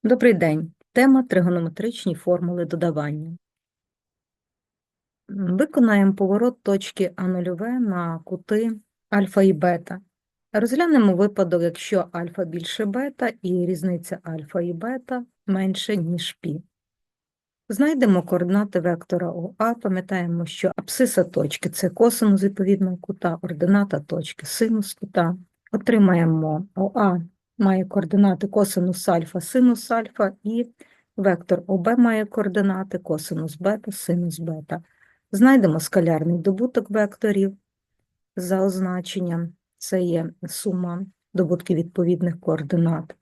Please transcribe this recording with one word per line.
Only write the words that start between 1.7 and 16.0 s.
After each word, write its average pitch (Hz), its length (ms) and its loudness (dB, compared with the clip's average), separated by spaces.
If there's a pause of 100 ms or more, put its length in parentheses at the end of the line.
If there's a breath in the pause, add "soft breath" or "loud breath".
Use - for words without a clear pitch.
формули 175 500 -2
додавання. 156 720 -4 (1900)
Виконаємо 196 840 2
поворот 208 500 0
точки 196 520 -2
А 180 120 -4
нульове 185 520 -4
на 175 460 -2
кути 214 460 -4 (380)
альфа 196 340 2
і 190 100 6
бета. 175 480 -2 (520)
Розглянемо 240 640 4
випадок, 180 460 2
якщо 170 500 -2
альфа 170 340 -6
більше 165 400 -8
бета 247 460 -4 (100)
і 180 240 -2
різниця 175 580 -4
альфа 160 380 -8
і 175 120 -4
бета 247 520 -8 (220)
менше, 190 500 -2
ніж 170 440 -4